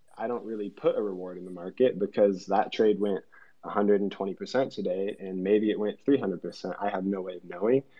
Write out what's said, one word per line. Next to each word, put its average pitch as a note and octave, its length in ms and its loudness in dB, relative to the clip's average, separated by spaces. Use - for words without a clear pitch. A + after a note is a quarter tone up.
I A2+ 100 -4
don't A#2 160 -4
really G#2 260 -6
put D#3 280 -2
a A#2 40 0
reward F#2 360 -6
in F2+ 80 -12
the F#2 60 -10
market F#2 460 0
because G2+ 500 2
that G2 260 0
trade G#2+ 260 4
went G2+ 240 -2
a E2+ 40 -10
hundred G2+ 300 4
and G2 120 -2
twenty G2 220 -6
percent B2+ 380 -2
today, G2 480 -4
and F#2+ 240 -6
maybe G#2 280 4
it F#2+ 80 0
went G#2 260 -4
three C#3+ 140 4
hundred F#2+ 220 -4
percent. F2+ 380 -8
I G2+ 100 -2
have F#2+ 140 -2
no G2 160 0
way F#2 160 -8
of F2 80 -16
knowing. G2+ 400 2